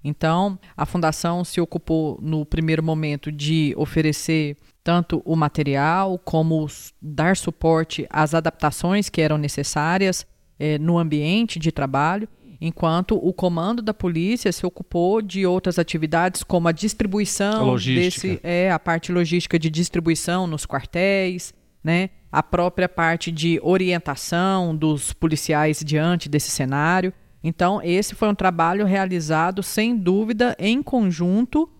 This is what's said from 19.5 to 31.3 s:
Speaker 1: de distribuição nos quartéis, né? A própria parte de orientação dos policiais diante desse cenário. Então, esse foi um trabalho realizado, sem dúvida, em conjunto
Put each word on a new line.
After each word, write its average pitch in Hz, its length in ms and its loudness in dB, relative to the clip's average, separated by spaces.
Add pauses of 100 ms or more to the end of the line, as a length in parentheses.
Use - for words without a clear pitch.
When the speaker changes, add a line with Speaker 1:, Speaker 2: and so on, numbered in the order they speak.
Speaker 1:
de 160 100 0
distribuição 170 800 -2
nos 156 180 -6
quartéis, 185 880 -2 (300)
né? 175 260 2 (240)
A 156 100 2
própria 180 460 0
parte 165 420 0
de 165 320 0
orientação 180 1120 0
dos 151 380 0
policiais 156 720 0
diante 156 420 0
desse 147 240 -2
cenário. 160 640 0 (300)
Então, 180 400 0
esse 180 320 0
foi 220 140 0
um 202 60 2
trabalho 185 520 2
realizado, 185 760 0
sem 226 320 0
dúvida, 214 640 0
em 233 240 0
conjunto 208 840 0 (100)